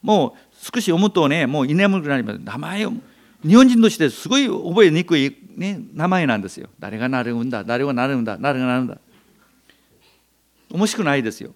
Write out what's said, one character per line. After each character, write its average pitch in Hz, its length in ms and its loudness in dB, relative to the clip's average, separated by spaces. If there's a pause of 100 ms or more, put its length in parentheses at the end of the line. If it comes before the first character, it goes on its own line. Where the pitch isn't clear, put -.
も 196 280 2
う - 40 -20 (180)
少 - 300 -8
し 196 40 -4
読 170 140 2
む 202 120 2
と 165 160 2
ね、 151 180 0
も 139 160 -2
う 131 60 0
居 151 80 0
眠 196 220 2
り 175 40 -2
に 147 80 -6
な 139 80 0
り 123 60 -4
ま 107 100 -8
す。 101 60 -10
名 104 180 -12
前 185 300 -6
を、 - 60 -6 (520)
日 170 100 6
本 262 140 10
人 240 100 4
と 226 120 6
し - 60 -10
て 151 120 2
す - 180 -12
ご 247 120 0
い 277 80 0
覚 190 380 2
え 175 40 8
に 165 160 0
く 170 140 0
い 135 180 -2 (180)
ね、 190 240 -8 (140)
名 160 140 -2
前 185 180 0
な 123 100 2
ん 104 60 -4
で 95 80 -8
す - 80 -18
よ。 - 100 -16 (120)
誰 101 180 -12
が 120 100 -4
誰 123 240 -4
が 117 40 -4
産 117 100 -4
ん 131 60 -4
だ、 107 120 -6
誰 120 220 -2
が 143 80 -2
誰 123 140 0
が 139 80 -2
産 123 80 -2
ん - 20 -4
だ、 107 140 -6
誰 131 200 -2
が 127 60 -2
誰 123 80 0
が 127 60 0
産 127 60 -2
ん - 20 -6
だ。 98 100 -12 (1700)
面 196 160 0
白 220 160 -4
く - 20 0
な 143 100 2
い 139 60 0
で 110 100 -4
す - 100 -14
よ。 - 140 -18